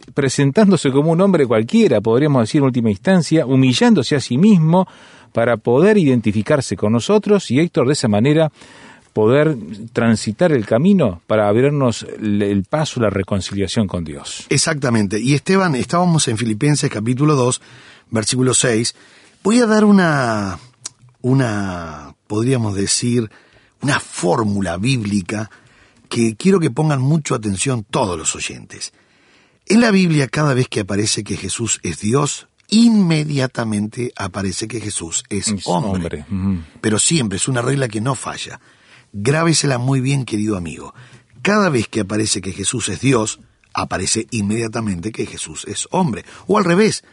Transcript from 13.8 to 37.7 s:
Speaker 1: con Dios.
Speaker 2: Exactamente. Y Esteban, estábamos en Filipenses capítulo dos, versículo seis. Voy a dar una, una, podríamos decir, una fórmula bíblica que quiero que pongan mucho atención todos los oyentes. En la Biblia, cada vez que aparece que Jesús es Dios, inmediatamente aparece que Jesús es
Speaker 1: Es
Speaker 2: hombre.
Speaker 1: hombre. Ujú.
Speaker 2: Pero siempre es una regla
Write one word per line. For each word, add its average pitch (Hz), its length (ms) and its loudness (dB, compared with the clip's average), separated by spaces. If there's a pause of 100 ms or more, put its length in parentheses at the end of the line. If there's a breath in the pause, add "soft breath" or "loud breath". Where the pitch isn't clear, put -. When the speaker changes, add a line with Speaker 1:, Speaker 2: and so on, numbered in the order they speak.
Speaker 1:
con 90 200 -6
Dios. 73 420 -14
Speaker 2:
Exactamente. 123 720 0
Y 127 140 0
Esteban, 185 420 0
estábamos 170 540 0
en 110 80 -2
Filipenses 123 520 0
capítulo 127 460 0
dos, 127 260 0 (480 loud breath)
versículo 123 440 0
seis. 117 420 0 (480 soft breath)
Voy 226 160 4
a 240 60 4
dar 214 180 4
una, 135 760 2 (640 loud breath)
una, 95 960 -2 (120)
podríamos 113 460 -2
decir, 113 560 -2 (520 soft breath)
una 131 180 0
fórmula 101 800 -2
bíblica 104 720 -4 (560 soft breath)
que 113 300 -2
quiero 190 240 2
que 147 100 0
pongan 147 300 0
mucho 143 340 0
atención 110 540 -4
todos 101 280 -2
los 78 200 -6
oyentes. - 560 -14 (760 soft breath)
En 220 140 4
la 240 100 4
Biblia, 165 380 2
cada 151 240 0
vez 127 160 0
que - 100 -4
aparece 104 460 -4
que 101 100 -6
Jesús 95 480 -6
es 85 160 -6
Dios, 135 480 -2 (220)
inmediatamente 147 1500 0
aparece 98 540 -6
que 117 100 -8
Jesús 90 500 -8
es 98 200 -4
Speaker 1:
Es 101 180 -4
Speaker 2:
hombre. 87 560 -4
Speaker 1:
hombre. - 80 -18
Ujú. 95 300 -4 (180)
Speaker 2:
Pero 107 180 0
siempre 117 380 0
es 95 140 -4
una 127 120 -2
regla 131 280 -2